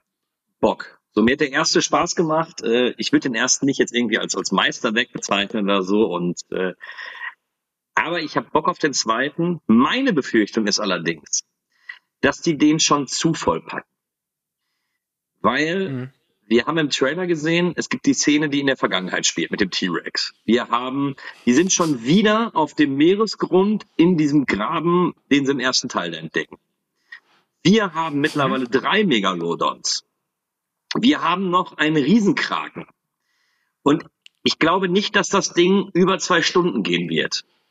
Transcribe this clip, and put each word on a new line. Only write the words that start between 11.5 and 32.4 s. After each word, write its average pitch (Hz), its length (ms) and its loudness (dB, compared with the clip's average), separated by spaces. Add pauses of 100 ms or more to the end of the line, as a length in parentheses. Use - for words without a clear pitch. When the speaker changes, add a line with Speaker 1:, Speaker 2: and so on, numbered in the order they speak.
Speaker 1:
dass - 160 0
die 160 160 0
den 151 220 4
schon 147 280 2
zu - 260 -2
voll 82 280 -2
packen. - 260 -12 (1500)
Weil 160 480 -2
Speaker 2:
Mhm. 131 200 -8 (380)
Speaker 1:
wir 117 180 2
haben 160 120 -2
im 151 120 0
Trailer 156 380 -2
gesehen, 170 480 0
es - 140 -6
gibt - 160 -6
die 139 80 4
Szene, 151 360 2
die 143 100 -2
in 139 80 0
der 131 100 0
Vergangenheit 92 480 -4
spielt - 260 -2
mit 95 100 -2
dem 95 100 0
T-Rex. - 640 -6 (100)
Wir 117 260 0
haben, 131 460 -4 (300)
die 120 80 4
sind 180 180 4
schon 147 320 0
wieder 214 520 2
auf 156 180 0
dem 139 220 2
Meeresgrund 190 920 2 (100)
in 170 220 4
diesem 147 280 2
Graben, 165 680 0 (180)
den 139 140 2
sie 135 60 0
im 139 80 -2
ersten 127 300 -2
Teil 87 240 -6
entdecken. 80 440 -8 (1080)
Wir 196 300 2
haben 156 280 -4
mittlerweile 139 440 -2
Speaker 2:
Mhm. 120 60 -10
Speaker 1:
drei 139 320 0
Megalodons. 85 1000 -2 (920)
Wir 139 240 2
haben 180 280 -2
noch 180 280 0
einen 156 200 2
Riesenkraken. 135 880 0 (1000)